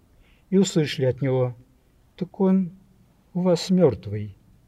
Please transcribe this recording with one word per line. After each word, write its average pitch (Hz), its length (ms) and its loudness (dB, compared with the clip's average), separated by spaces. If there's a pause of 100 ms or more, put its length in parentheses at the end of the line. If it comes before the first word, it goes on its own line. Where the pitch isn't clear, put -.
(500)
И 190 80 2
услышали 156 480 0
от 127 160 -2
него: 127 340 0 (600)
"Так - 240 -12
он 190 320 2 (600)
у 175 80 -6
вас 180 300 0
мертвый, 107 680 0 (320)